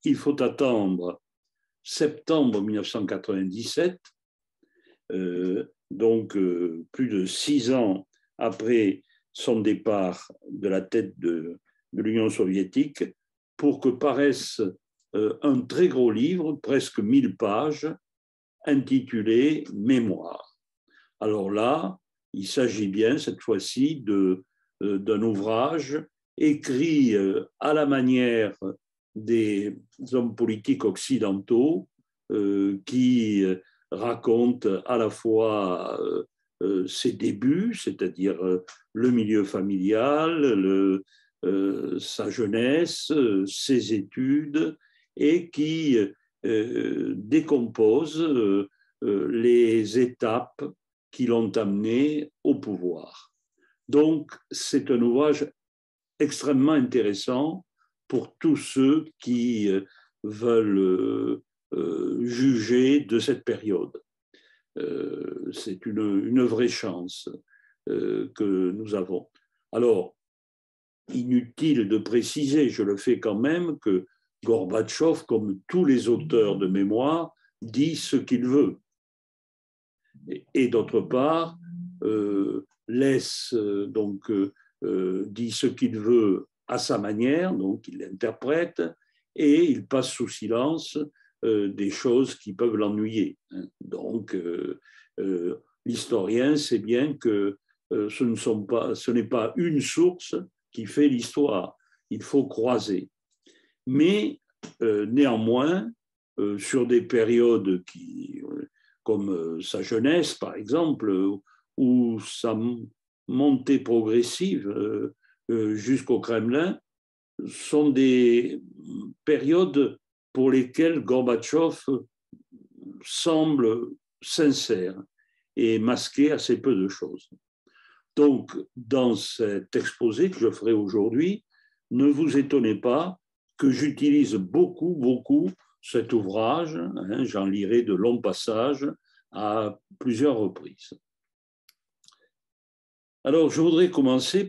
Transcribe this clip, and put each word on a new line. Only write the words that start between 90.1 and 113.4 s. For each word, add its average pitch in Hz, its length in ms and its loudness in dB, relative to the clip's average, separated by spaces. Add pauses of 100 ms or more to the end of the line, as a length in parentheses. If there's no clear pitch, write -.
sous 117 160 -6
silence, 131 720 -4 (460)
euh, 107 240 2
des 101 220 -4
choses 123 440 0
qui - 180 -16
peuvent 113 240 0
l'ennuyer, 107 640 -2 (140)
hein. - 160 -12 (120)
Donc, - 540 -8
euh, 85 460 -6 (400)
euh, 90 420 -4 (240)
l'historien 120 720 0
sait 123 240 -2
bien 120 340 0
que, 101 440 -2 (340)
euh, 107 180 -2
ce - 140 -4
ne 117 100 0
sont 107 300 -4
pas, 113 320 -2
ce - 160 -6
n'est 113 160 0
pas 113 280 -2
une 160 240 0
source - 540 0 (380)
qui 113 120 -10
fait 143 240 4
l'histoire. 113 680 -2 (340)
Il 107 120 -8
faut 139 220 2
croiser. 107 640 -2 (800)
Mais, 170 540 2 (420)
euh, 107 240 0
néanmoins, 131 840 2 (500)
euh, 101 180 -2
sur 120 280 0
des 120 160 4
périodes 113 840 2
qui, - 640 -14
euh, - 180 -12 (360)
comme, 101 260 0
euh, 82 300 -4
sa 95 200 -8
jeunesse, 131 540 0
par - 220 -10
exemple, 127 520 -2
euh, 98 280 2 (400)
ou 123 420 2
sa 113 320 -6
m-, 117 340 -4 (440)
montée 131 500 2